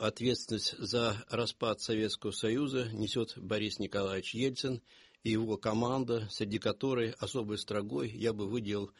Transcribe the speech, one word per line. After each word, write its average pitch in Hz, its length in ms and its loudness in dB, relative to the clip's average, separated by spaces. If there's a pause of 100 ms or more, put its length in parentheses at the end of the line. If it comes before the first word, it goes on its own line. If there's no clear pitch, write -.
ответственность 113 720 0
за 113 540 0
распад 113 520 0
Советского 107 500 0
Союза 127 600 0
несет 107 460 -2
Борис 107 400 0
Николаевич 98 560 -2
Ельцин 127 480 0 (400)
и 113 80 0
его 110 260 2
команда, 117 760 2
среди 107 260 -2
которой 117 600 2
особой 104 380 -2
строкой 107 520 -2
я 113 220 0
бы 104 160 -2
выделил 101 520 -2